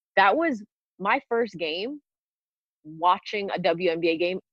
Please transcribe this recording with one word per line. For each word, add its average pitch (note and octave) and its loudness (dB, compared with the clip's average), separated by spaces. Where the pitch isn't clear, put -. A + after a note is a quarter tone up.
that G3 6
was D4+ 0
my A3 0
first A#3 -2
game F#3 -6
watching F3+ -2
a F#3 -2
W F3 2
N E3 -2
B E3+ 2
A E3 2
game F3+ -2